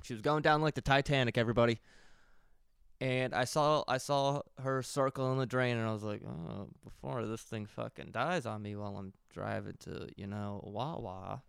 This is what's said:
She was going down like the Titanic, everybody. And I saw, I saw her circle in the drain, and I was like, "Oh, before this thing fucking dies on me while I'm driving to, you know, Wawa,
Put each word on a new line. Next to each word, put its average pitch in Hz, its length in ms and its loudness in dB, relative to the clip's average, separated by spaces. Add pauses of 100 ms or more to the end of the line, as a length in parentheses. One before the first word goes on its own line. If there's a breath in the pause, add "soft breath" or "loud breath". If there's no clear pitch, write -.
She - 120 -8
was 110 80 -8
going 151 200 4
down 156 200 8
like 156 120 2
the 139 60 -2
Titanic, 135 560 4
everybody. 117 440 4 (1160 soft breath)
And 127 360 0
I 127 100 2
saw, 151 420 4
I 131 120 2
saw 139 420 0 (180)
her 131 240 0
circle 135 480 0
in 131 80 2
the 135 60 2
drain, 123 320 2
and 113 100 0
I 110 60 0
was 107 100 -4
like, 104 240 -6
"Oh, 113 440 -8 (120)
before 131 440 -6
this 110 160 -6
thing 107 240 -8
fucking - 440 -10
dies 139 360 -2
on 107 160 -6
me 104 120 -6
while 101 220 -6
I'm 98 160 -10 (180)
driving 104 500 -6
to, - 360 -10
you 98 100 -10
know, 101 380 -6
Wawa, 104 840 -8